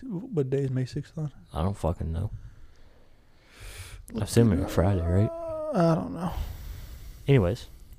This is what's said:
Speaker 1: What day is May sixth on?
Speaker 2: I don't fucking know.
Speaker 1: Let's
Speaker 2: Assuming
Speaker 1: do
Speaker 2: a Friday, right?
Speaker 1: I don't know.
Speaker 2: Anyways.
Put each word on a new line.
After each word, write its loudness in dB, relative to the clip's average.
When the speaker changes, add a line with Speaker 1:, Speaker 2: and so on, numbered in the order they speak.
Speaker 1:
What -2
day 0
is 0
May 0
sixth -8
on? -6
Speaker 2:
I 0
don't 0
fucking 0
know. -2
Speaker 1:
Let's -4
Speaker 2:
Assuming 6
Speaker 1:
do -2
Speaker 2:
a -6
Friday, 4
right? 4
Speaker 1:
I 4
don't -4
know. -6
Speaker 2:
Anyways. 6